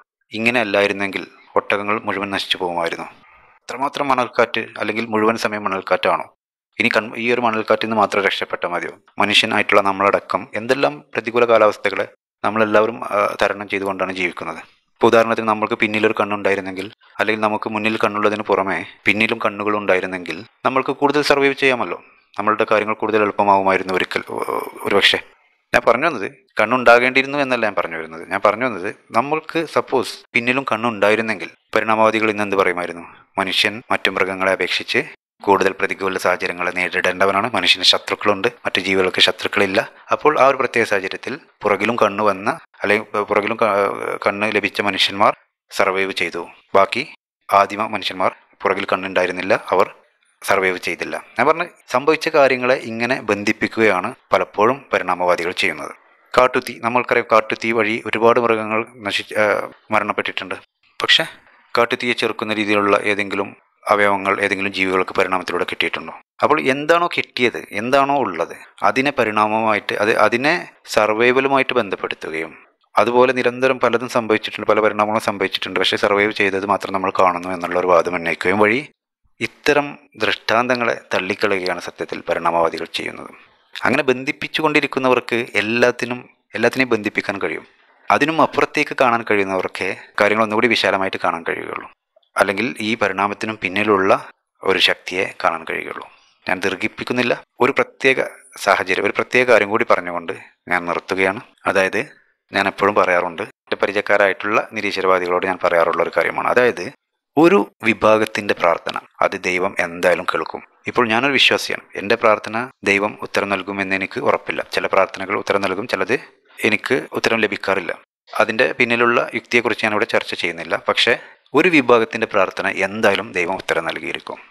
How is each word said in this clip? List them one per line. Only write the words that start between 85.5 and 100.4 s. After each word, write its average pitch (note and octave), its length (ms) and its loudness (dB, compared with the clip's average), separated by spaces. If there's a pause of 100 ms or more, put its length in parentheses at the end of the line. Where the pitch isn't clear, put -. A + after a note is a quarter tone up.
എല്ലാത്തിനും, A#2+ 640 -2 (340)
എല്ലാത്തിനെയും A#2+ 340 0
ബന്ധിപ്പിക്കാൻ G#2 500 -4
കഴിയും. F2+ 280 -6 (440)
അതിനും C#3+ 320 2
അപ്പുറത്തേക്ക് D3 580 0
കാണാൻ A#2+ 300 2
കഴിയുന്നവർക്ക് F#2+ 640 -2 (240)
കാര്യങ്ങൾ G#2 240 4
ഒന്നുകൂടി A2 240 -4
വിശാലമായിട്ട് G2 560 0
കാണാൻ E2+ 240 -2
കഴിയുകയുള്ളൂ. D#2+ 400 -8 (480)
അല്ലെങ്കിൽ G2+ 300 2 (140)
ഈ G#2+ 140 -2
പരിണാമത്തിനും G2+ 680 -2
പിന്നിലുള്ള G2 500 2 (500)
ഒരു F#2 160 0
ശക്തിയെ F#2 460 -2 (200)
കാണാൻ E2 200 -2
കഴിയുകയുള്ളൂ. E2 420 -8 (400)
ഞാൻ F#2 140 0
ദീർഘിപ്പിക്കുന്നില്ല. A2 720 -2 (260)
ഒരു - 120 2
പ്രത്യേക C3 520 0 (320)
സാഹചര്യം, F#2 480 2
ഒരു G#2 120 -2
പ്രത്യേക B2 320 2
കാര്യം G#2 220 6
കൂടി A2 140 0
പറഞ്ഞുകൊണ്ട് F2 480 -2 (360)